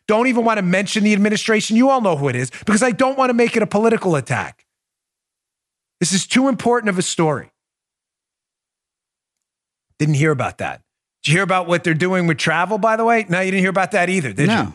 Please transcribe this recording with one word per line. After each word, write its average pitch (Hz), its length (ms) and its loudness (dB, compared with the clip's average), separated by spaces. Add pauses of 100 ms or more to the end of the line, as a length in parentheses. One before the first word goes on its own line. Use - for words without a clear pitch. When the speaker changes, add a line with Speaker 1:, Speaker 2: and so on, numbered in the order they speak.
Speaker 1:
don't 220 200 2
even 240 180 0
wanna 220 180 0
mention 185 420 0
the 214 100 4
administration. 214 600 0
You 254 120 4
all 269 140 2
know 180 140 0
who 139 120 -2
it 123 80 -2
is 127 140 -4 (160)
because 214 160 2
I 254 80 2
don't 262 260 0
wanna 254 160 0
make 233 240 2
it 220 60 2
a 208 40 0
political 208 480 0
attack. 113 520 -6 (1300)
This 180 120 -2
is 190 140 -2
too 262 220 0
important 233 420 0
of 180 80 -2
a 185 40 0
story. 151 480 -2 (2500)
Didn't 151 180 0
hear 156 160 2
about 117 260 -6
that. 69 240 -10 (400)
Did 143 100 -2
you 170 40 2
hear 190 60 2
about 185 240 -2
what 170 180 0
they're 170 80 0
doing 180 340 0
with 160 120 0
travel, 180 400 -2
by 220 180 0
the 226 80 0
way? 226 240 2
No, 175 120 0
you 190 100 -2
didn't 190 100 0
hear 185 80 2
about 190 220 -2
that 180 180 0
either, 165 240 -2
did 143 160 0
Speaker 2:
No, 214 140 2
Speaker 1:
you? 85 120 -8